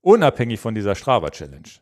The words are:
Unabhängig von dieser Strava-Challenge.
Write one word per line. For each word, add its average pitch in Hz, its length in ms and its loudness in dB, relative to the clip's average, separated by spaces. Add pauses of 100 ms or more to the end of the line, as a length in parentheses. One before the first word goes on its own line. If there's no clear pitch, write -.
Unabhängig 139 600 2
von 113 140 -6
dieser 101 200 -4
Strava-Challenge. 78 720 -6 (140)